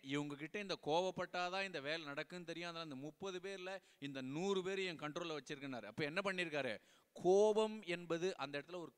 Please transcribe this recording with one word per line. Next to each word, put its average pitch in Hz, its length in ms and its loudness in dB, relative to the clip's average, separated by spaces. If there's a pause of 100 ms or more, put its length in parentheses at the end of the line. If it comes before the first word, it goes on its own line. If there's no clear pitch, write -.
இவங்க 143 340 0
கிட்ட 151 220 -8
இந்த 190 240 -2
கோவப்பட்டாதான் 180 880 0
இந்த 165 120 -4
வேலை 156 260 -2
நடக்குன்னு 156 440 -6
தெரியும். 170 200 -6
அதனால 165 180 -8
இந்த 131 120 -6
முப்பது 180 400 -6
பேர்ல 185 320 -8 (280)
இந்த 139 260 -4
நூறு 185 360 2
பேர் 190 220 0
என் 175 180 -4
கண்ட்ரோல்ல 156 360 -4
வச்சிருக்கேன்னாரு." 135 520 -6
அப்ப 151 140 -2
என்ன 156 160 0
பண்ணிருக்காரு? 165 540 0 (420)
கோபம் 214 640 8 (100)
என்பது 175 480 0
அந்த 143 180 -4
இடத்துல 170 260 -6
ஒரு 160 180 -10